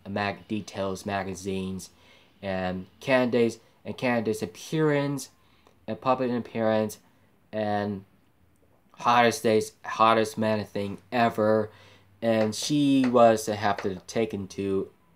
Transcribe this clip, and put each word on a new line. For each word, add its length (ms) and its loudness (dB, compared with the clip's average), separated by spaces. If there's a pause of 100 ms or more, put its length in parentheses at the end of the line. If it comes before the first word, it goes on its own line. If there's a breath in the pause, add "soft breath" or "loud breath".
mag-, 400 -4
details, 580 -6
magazines, 840 -6 (520 soft breath)
and 440 -4 (140)
candidates, 580 2 (260 soft breath)
and 120 -12
candidates' 460 -2
appearance, 880 -2 (560 soft breath)
and 140 -8
public 300 0
appearance, 680 -2 (540 soft breath)
and 520 -4 (880)
hottest 500 2
days, 300 2 (120)
hottest 520 4
man 280 0
thing 340 -6 (120)
ever, 600 2 (520 soft breath)
and 320 2
she 540 2
was 360 6
to 100 -2
have 240 -2
to 180 -4 (100)
take 260 -2
into 560 -4 (280)